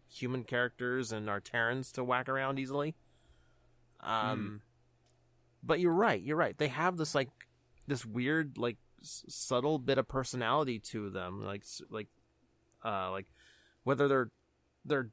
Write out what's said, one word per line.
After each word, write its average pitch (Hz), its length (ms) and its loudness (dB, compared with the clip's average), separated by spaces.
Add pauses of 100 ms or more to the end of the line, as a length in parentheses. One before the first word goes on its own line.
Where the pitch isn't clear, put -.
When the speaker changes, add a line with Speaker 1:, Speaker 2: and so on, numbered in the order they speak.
(120)
Speaker 1:
human 127 320 -4
characters 123 680 -2
and 107 180 -4
our 101 120 0
Terrans 120 500 0
to 131 120 -4
whack 123 260 0
around 135 280 0
easily. 143 380 -2 (1040)
Um, 110 380 0
Speaker 2:
Hmm. 104 180 -6 (1040)
Speaker 1:
but 147 200 2
you're 175 120 6
right, 175 260 4
you're 135 180 -2
right. 131 200 0
They 151 120 2
have 165 280 0
this, 156 160 -2
like, 135 160 2 (560)
this 120 200 -2
weird, 135 520 0
like, 117 200 -2 (240)
s-, - 260 -14
subtle 143 500 0
bit 135 220 2
of 127 80 2
personality 127 720 0 (120)
to 104 200 -4
them, 95 340 -6
like, 101 160 -6
s-, - 200 -14 (100)
like, 107 160 -6 (760)
uh, 98 280 0
like, 95 160 -6 (560)
whether 139 240 4
they're, 135 240 4 (540)
they're 135 280 0